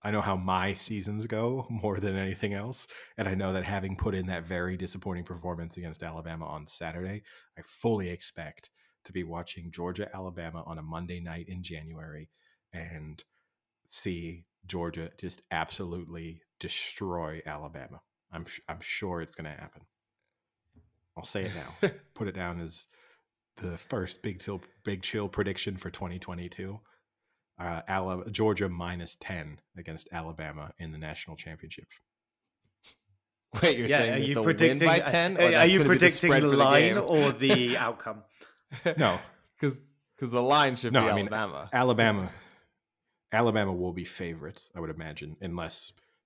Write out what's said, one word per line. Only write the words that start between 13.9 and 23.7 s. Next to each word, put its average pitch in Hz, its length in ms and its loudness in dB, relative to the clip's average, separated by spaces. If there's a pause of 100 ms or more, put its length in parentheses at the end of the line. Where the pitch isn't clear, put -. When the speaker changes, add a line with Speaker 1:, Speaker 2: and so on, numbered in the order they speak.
Speaker 1:
Georgia 85 540 -6
just - 320 -12
absolutely 82 920 -6 (180)
destroy 85 840 -6
Alabama. 76 560 -12 (300)
I'm 82 140 -10
sh-, - 220 -14
I'm 85 140 -10
sure 90 400 -6
it's 80 140 -12
gonna 78 160 -10
happen. 73 320 -18 (1300)
I'll 87 100 -12
say 98 200 -4
it - 80 -4
now. 85 360 -2 (140)
Speaker 2:
<laughs> - 120 -20
Speaker 1:
Put 110 140 -4
it 92 60 -6
down 87 260 -6
as - 260 -12 (680)
the 87 200 -8